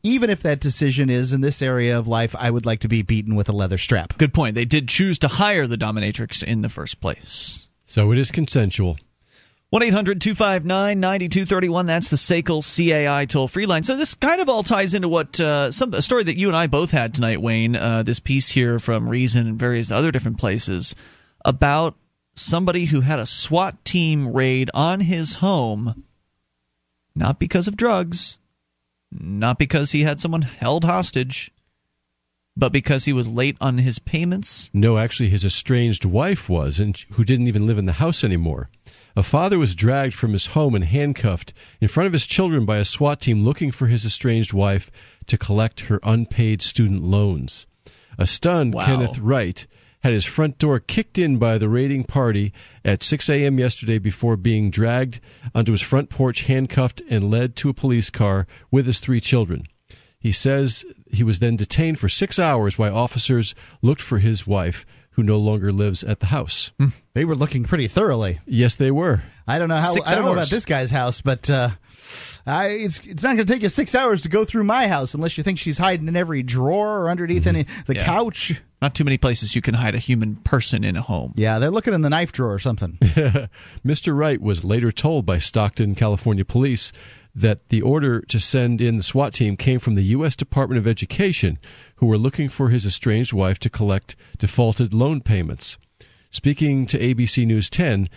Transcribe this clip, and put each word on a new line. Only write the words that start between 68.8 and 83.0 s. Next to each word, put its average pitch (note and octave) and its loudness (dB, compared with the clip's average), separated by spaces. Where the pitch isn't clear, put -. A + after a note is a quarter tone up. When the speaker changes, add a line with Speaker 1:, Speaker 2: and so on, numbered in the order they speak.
Speaker 3:
were. C#3+ 2
Speaker 1:
I C#3+ 0
don't E3+ 0
know D#3+ 0
how, E3+ 2
Speaker 2:
Six F#3 0
Speaker 1:
I F#3+ 4
don't G#3 2
know F3+ 2
about F3+ 0
Speaker 2:
hours. C#3+ -2
Speaker 1:
this G#3+ -2
guy's C3 0
house, B2 0
but, C3+ -2
uh, B2+ 2
I, E3 0
it's, G#3 -6
it's F3 -10
not C4 2
gonna G#3+ 2
take A#3 0
you G3+ 0
six - -2
hours A3+ 2
to D#3+ -6
go G#3+ 2
through G#3+ -2
my A3+ 2
house C#3 -2
unless D#3+ -4
you D3+ -4
think F#3+ -2
she's D3+ -4
hiding E3+ 0
in E3+ 0
every D#3+ -2
drawer F3+ 0
or E3+ 0
underneath F3 -2
Speaker 2:
Mm-hmm. F3+ 4
Speaker 1:
any, D#3 0
the C3 -2
Speaker 2:
Yeah. G2+ -4
Speaker 1:
couch. F#3 -2
Speaker 2:
Not C#3 0
too D3+ 0
many C3+ 2
places A#2 0
you A#2 -2
can A2+ 0
hide A2 0
a A2+ -2
human A2 0
person A2+ 0
in F#2 -2
a - -4
home. C2+ -4
Speaker 1:
Yeah, A2 2
they're D3 0
looking A3 0
in E3 2
the D3 2
knife E3 -2
drawer A#2 -2
or G2 -4
something. G#2 -4